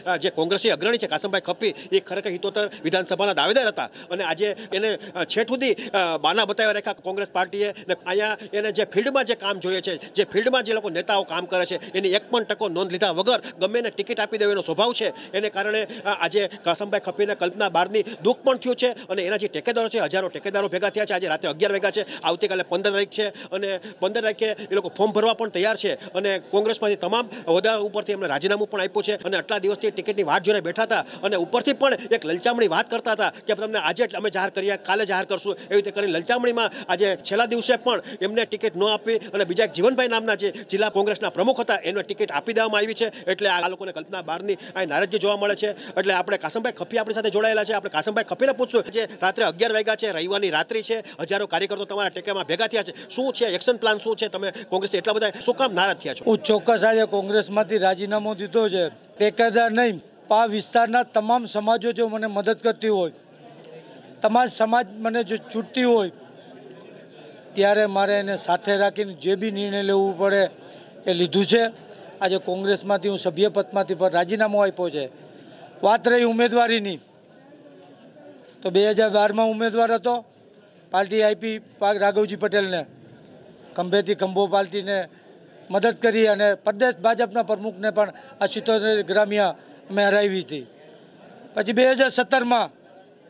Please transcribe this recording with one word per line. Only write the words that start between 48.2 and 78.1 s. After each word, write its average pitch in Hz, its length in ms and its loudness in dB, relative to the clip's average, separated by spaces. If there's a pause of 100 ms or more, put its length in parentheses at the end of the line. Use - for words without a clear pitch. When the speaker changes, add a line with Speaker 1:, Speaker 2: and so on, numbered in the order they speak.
Speaker 1:
ખફીને 262 280 0
પૂછશું. 240 320 0
જે 220 240 -2 (140)
રાત્રે 190 240 2
અગિયાર 185 280 0
વાગ્યા 214 220 0
છે, 214 160 -4
રવિવારની 185 380 -2
રાત્રિ 170 320 -2
છે, 220 220 -4 (160)
હજારો 196 280 -4
કાર્યકર્તાઓ 196 380 -2
તમારા 202 240 -4
ટેકામાં 185 340 -6
ભેગા 202 240 -2
થયા 220 160 -2
છે, - 260 -14
શું 262 240 -2
છે 240 120 0
એક્શન 202 300 0
પ્લાન, 214 220 0
શું 220 180 -4
છે? 214 120 -4
તમે 196 240 -6 (180)
કોંગ્રેસ 190 260 -2
એટલા 202 180 0
બધા 214 160 0 (160)
શું 240 100 2
કામ 247 180 0
નારાજ 180 240 2
થયા 139 160 -8
છો? - 140 -12
Speaker 2:
હું 220 100 4
ચોક્કસ 214 460 2
આજે 220 220 4
કોંગ્રેસમાંથી 202 720 0
રાજીનામું 202 580 0
દીધો 208 340 0
છે. 175 200 0
ટેકેદાર 220 800 2
નહીં, 220 300 2 (320)
આ 226 120 6
વિસ્તારના 226 580 2
તમામ 226 420 0
સમાજો 220 460 0
જો 226 160 0
મને 220 200 -4
મદદ 208 360 0
કરતી 220 240 0
હોય, 190 240 2 (1080)
તમામ 226 240 4
સમાજ 226 460 2
મને 220 320 -2
જો 208 140 -4
છૂટતી - 460 -4
હોય, 220 280 4 (1400)
ત્યારે 208 320 4
મારે 196 280 2
એને 202 240 -2
સાથે 185 400 0
રાખીને 196 360 0
જે 165 220 -2
બી 208 160 -4
નિર્ણય 202 300 -4
લેવું 196 360 0
પડે 196 320 2 (580)
એ 185 60 2
લીધું 175 320 2
છે. 226 260 4 (500)
આજે 190 160 0
કોંગ્રેસમાંથી 190 720 -2
હું 196 80 -2
સભ્યપદમાંથી 190 800 0
પણ 180 140 2
રાજીનામું 202 540 2
આપ્યો 180 260 -2
છે. 139 200 -6 (760)
વાત 226 240 4
રહી 247 160 6
ઉમેદવારીની, 226 760 2 (1600)